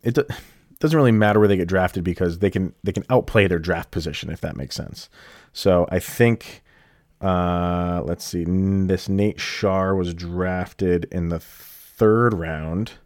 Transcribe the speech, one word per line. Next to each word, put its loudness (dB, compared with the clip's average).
it -2
do-, 0
doesn't 2
really 6
matter 6
where 8
they 4
get 0
drafted, 0
because -2
they 2
can, -4
they -2
can -6
outplay 2
their 0
draft -4
position, -8
if -10
that -8
makes -10
sense. -14
So 2
I 0
think, -2
uh, 0
let's -6
see, -6
n-, 0
this -2
Nate 0
Shar -2
was -2
drafted -2
in -2
the -4
third 0
round. -6